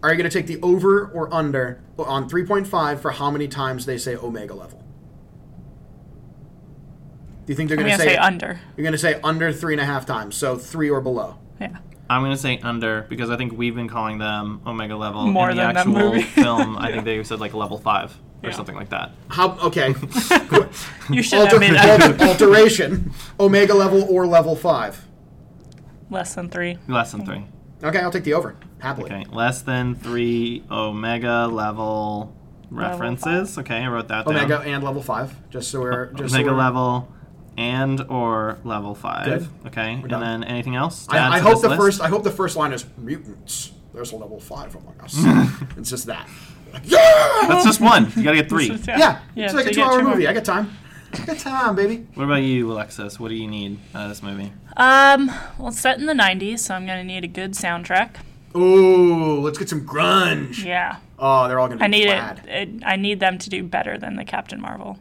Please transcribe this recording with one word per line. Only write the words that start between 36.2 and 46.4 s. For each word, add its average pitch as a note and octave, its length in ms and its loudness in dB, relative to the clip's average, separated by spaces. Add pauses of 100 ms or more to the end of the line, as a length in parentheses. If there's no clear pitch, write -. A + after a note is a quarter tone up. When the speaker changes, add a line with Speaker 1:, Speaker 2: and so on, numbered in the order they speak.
Speaker 1:
so C3 60 2
Speaker 3:
Omega C#3 120 0
Speaker 1:
we're C3 60 0
Speaker 3:
level B2+ 540 -2 (460)
and C3 440 -2
or A2+ 600 -4
level G#2 320 -8
five. - 300 -8
Speaker 1:
Good. D#3+ 220 -4 (200)
Speaker 3:
Okay, A2+ 280 -6
Speaker 1:
We're C3 60 -10
Speaker 3:
and C3 80 -12
Speaker 1:
done. A#2 120 -6
Speaker 3:
then A2+ 240 -6
anything B2 300 -6
else C#3+ 320 -6
to - 80 -4
Speaker 1:
I, - 20 4
Speaker 3:
add B2+ 160 2
Speaker 1:
I F3 40 2
Speaker 3:
to F3 60 0
Speaker 1:
hope G#3+ 100 8
Speaker 3:
this A3+ 100 2
Speaker 1:
the A3+ 60 4
Speaker 3:
list? - 120 2
Speaker 1:
first, G3 200 4
I D#3+ 60 0
hope G3+ 160 0
the F#3+ 80 0
first F#3 240 -4
line D3+ 160 -2
is, B2 140 -10 (120)
"Mutants. - 760 -12 (220)
There's A#2+ 200 -12
a - 20 -14
level G#2+ 240 -16
five - 360 -16
among - 260 -20
us." - 160 -12
Speaker 3:
<laughs> - 600 2
Speaker 1:
It's - 120 -12
just - 180 -10
that. - 200 -12 (460)